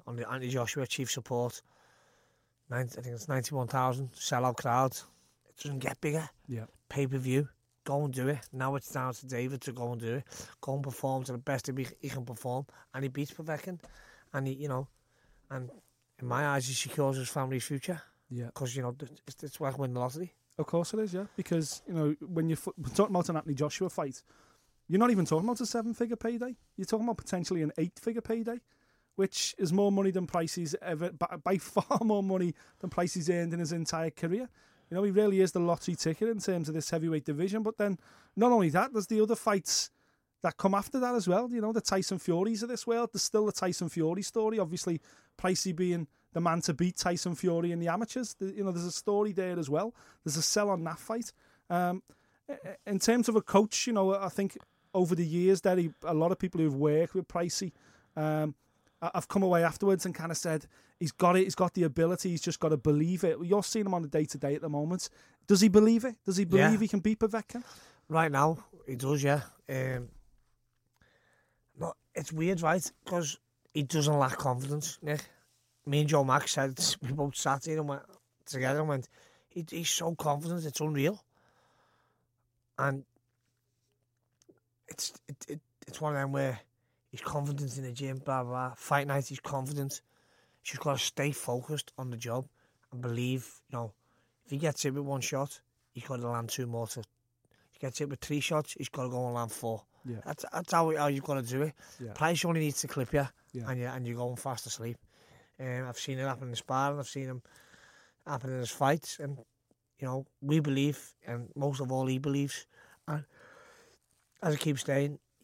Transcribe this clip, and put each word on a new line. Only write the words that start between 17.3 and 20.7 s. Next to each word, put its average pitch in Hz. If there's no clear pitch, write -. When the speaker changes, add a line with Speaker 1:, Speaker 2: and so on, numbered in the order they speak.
Speaker 1:
future. 151
Speaker 2:
Yeah. 120
Speaker 1:
'Cause, 127
you 135
know, 123
th-, 127
it's, -
it's 143
like 135
winning 131
the 123
lottery. 147
Speaker 2:
Of 156
course 170